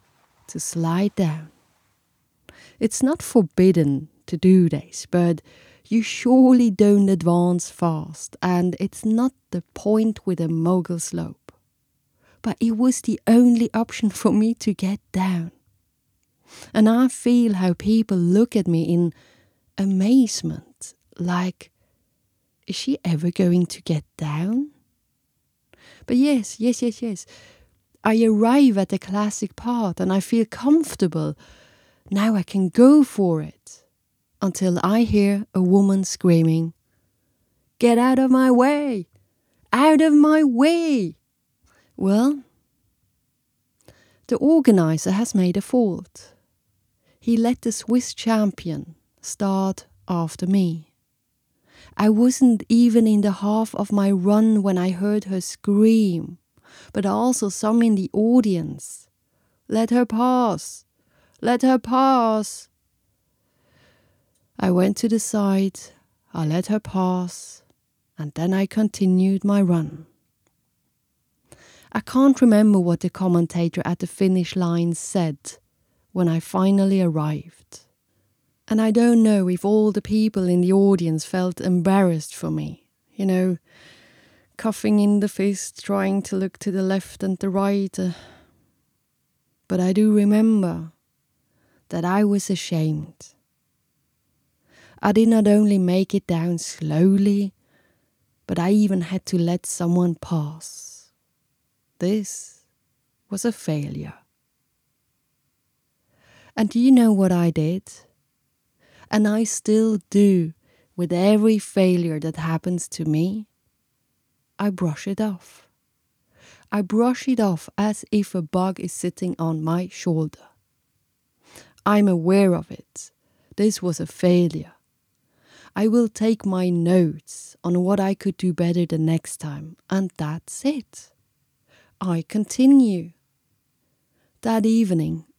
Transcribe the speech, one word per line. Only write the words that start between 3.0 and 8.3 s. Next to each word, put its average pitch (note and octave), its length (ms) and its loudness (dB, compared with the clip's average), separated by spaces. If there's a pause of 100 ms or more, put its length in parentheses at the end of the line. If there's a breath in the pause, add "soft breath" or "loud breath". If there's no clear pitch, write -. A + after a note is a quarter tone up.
not C#4+ 180 -2
forbidden E3 880 2 (180)
to F3 120 -8
do F#3 300 6
this, - 420 -8
but E3+ 320 0 (440 soft breath)
you A3 160 0
surely B3 680 4
don't G3+ 400 4
advance F3 600 0
fast, D#3 680 -6